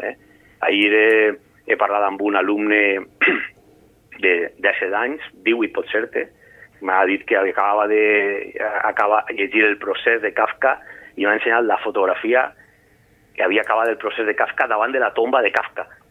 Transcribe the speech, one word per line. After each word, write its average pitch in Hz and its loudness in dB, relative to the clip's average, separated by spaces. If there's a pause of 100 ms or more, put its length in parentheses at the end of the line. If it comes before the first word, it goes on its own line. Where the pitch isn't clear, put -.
eh? 117 -10 (440)
Ahir 104 2
he, 107 4 (280)
he 107 0
parlat 101 0
amb 98 -2
un 104 0
alumne 104 2 (400)
<clears throat> - -6
de 92 2 (240)
disset 98 -2
anys, 123 -4 (220)
divuit 117 0
pot 95 -4
ser-te, 113 -4 (520)
M'ha 95 2
dit 98 -2
que 113 2
acabava 101 2
de, 104 0 (300)
acaba, 107 2
llegir 98 0
el 101 2
procés 101 -2
de 104 -2
Kafka 131 0 (400)
i 95 -4
m'ha 104 2
ensenyat 117 0
la 101 0
fotografia 107 0 (840)
que - -4
havia 101 2
acabat 113 0
el 110 -2
procés 110 -4
de 104 0
Kafka 120 -2
davant 113 0
de 131 0
la 110 0
tomba 123 0
de 101 0
Kafka. - -6 (240)